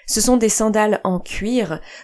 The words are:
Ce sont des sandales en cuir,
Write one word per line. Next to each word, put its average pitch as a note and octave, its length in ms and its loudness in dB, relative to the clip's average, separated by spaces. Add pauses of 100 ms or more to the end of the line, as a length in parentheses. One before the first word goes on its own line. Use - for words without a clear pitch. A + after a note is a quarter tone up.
Ce - 140 0
sont B3 160 4
des A3 120 2
sandales G#3+ 540 0
en F3+ 160 -2
cuir, G3 640 -4 (220)